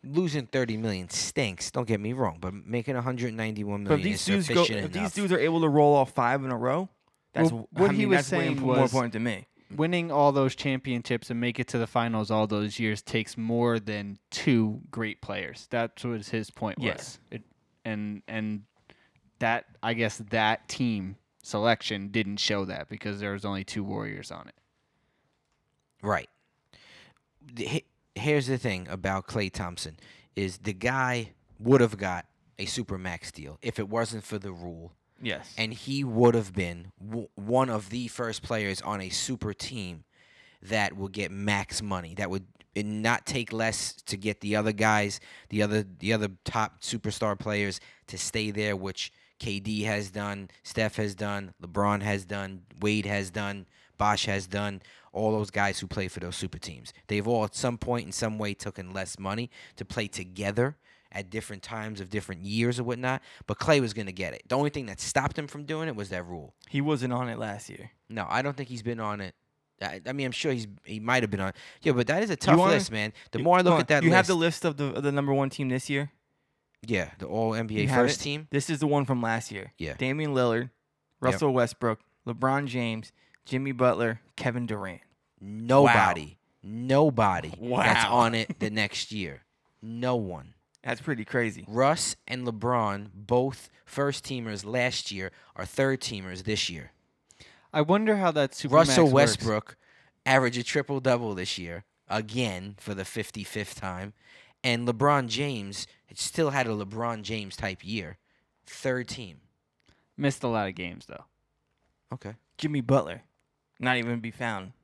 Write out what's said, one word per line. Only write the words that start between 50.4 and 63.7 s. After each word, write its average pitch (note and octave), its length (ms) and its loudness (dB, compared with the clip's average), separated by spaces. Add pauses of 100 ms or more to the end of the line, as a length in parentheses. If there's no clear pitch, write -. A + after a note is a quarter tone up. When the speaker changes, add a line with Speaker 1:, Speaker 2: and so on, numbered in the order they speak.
Speaker 1:
Steph A2 340 -2
has G#2 180 -2
done, G2+ 480 -6
LeBron G2+ 400 2
has G2+ 220 0
done, G2 380 -8 (180)
Wade G#2 260 0
has G2+ 240 -2
done, G2+ 360 -6 (320)
Bosh G#2 280 2
has G2 200 -2
done, G2+ 360 -4 (300)
all A2 200 0
those G#2+ 180 -2
guys G2+ 300 0
who G2 80 -8
play F#2+ 180 -4
for F2+ 140 -8
those F2 160 -8
super - 220 -8
teams. B1 340 -14 (160)
They've G#2 180 0
all A#2 180 2
at G2+ 120 -6
some A#2+ 200 -2
point A#2+ 300 -4
in F#2 60 -12
some A2 260 -4
way G#2 160 -4
taken F#2+ 380 -10
less F#2+ 260 -8
money G#2 320 -4 (260)
to - 80 -10
play G#2+ 240 -4
together G2+ 680 -2 (340)
at G2 200 -10
different G#2 340 -8
times A2 360 -10
of F#2 100 -10
different F#2+ 340 -6
years A#2 340 0
or A#2+ 60 -4
whatnot, B2+ 360 -4 (280)
but G#2+ 100 -4
Klay D3+ 220 6